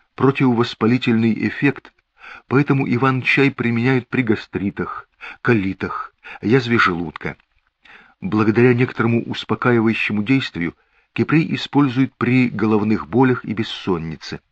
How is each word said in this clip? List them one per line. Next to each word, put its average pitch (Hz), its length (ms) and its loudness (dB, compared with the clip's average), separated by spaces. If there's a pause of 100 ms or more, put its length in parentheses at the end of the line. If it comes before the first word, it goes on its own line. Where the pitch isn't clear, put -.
(140)
противовоспалительный 117 1300 2
эффект, - 440 -4 (540)
поэтому 135 400 2
иван-чай 131 640 2
применяют 123 560 0
при 127 160 -2
гастритах, 98 880 -4 (320)
колитах, - 720 -2 (280)
язве 117 360 2
желудка. 85 580 -2 (840)
Благодаря 110 540 4
некоторому 117 500 0
успокаивающему 110 1000 0
действию 101 520 -2 (380)
кипрей 143 420 0
используют 131 600 0
при 123 320 2
головных 107 600 0
болях 123 360 2
и 107 100 -6
бессоннице. 82 840 -6 (120)